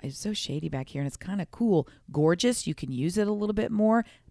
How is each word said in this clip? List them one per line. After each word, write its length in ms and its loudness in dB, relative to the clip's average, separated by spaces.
it's 160 -10
so 140 -4
shady 360 -6
back 200 -6
here 120 -6
and 60 -2
it's 100 -6
kinda 360 -6
cool, 360 2
gorgeous. 540 2
You 80 -2
can 180 -8
use 260 -2
it 100 2
a 40 0
little 220 -2
bit 160 -2
more." 340 4